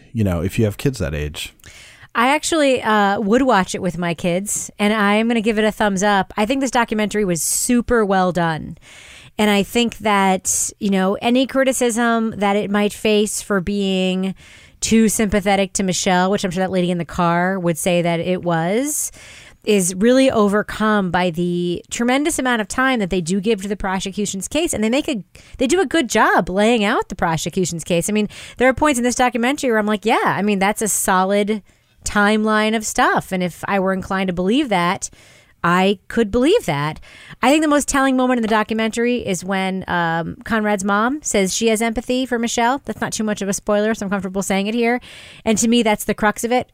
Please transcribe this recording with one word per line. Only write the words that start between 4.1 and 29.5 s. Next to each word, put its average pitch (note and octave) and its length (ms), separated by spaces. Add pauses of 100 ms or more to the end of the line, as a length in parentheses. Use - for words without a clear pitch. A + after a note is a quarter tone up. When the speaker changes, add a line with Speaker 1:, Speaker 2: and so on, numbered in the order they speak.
Speaker 2:
kids, F#3 680
and G#3 140
I G#3 220
am A3+ 140
gonna A#3 120
give G#3 180
it G#3+ 60
a G#3+ 80
thumbs G3+ 300
up. G3+ 340
I G#3+ 80
think C4+ 160
this C4 100
documentary G#3+ 540
was F3 180
super A#3+ 600
well F#3 280
done. D#3+ 440 (640)
And G#3 100
I G3+ 120
think A#3 360
that, G3 840
you G3+ 100
know, F#3+ 320
any B3 240
criticism A#3 920
that G3+ 180
it G3+ 160
might G#3 200
face G#3+ 480
for G3+ 200
being F#3+ 720 (460)
too A3 280
sympathetic G3 680
to G3+ 100
Michelle, F#3 480
which G3+ 120
I'm F#3 60
sure F#3 120
that F#3+ 100
lady F3+ 180
in F3+ 80
the E3+ 60
car F3 520
would E3+ 220
say F3 240
that E3+ 160
it F3+ 240
was, F3+ 680 (500)
is F#3+ 320
really B3 340
overcome G#3 840
by F3+ 180
the F3 580
tremendous C4+ 520
amount B3 200
of G3+ 60
time C4 320
that F#3+ 120
they F#3+ 100
do F3+ 200
give G3 220
to G3+ 60
the G3+ 80
prosecution's F#3+ 720
case. D#4+ 260
And G#3+ 80
they A3 80
make C#4+ 180
a, A3+ 140 (360)
they C4 100
do F4 120
a C#4+ 60
good C#4 220
job B3+ 420
laying G#3+ 320
out B3+ 260
the G#3 60
prosecution's E3+ 680
case. E3+ 240
I G#3 40
mean, G#3 160 (280)
there B3 120
are C4 60
points D4+ 240
in A#3+ 60
this A#3+ 100
documentary B3 560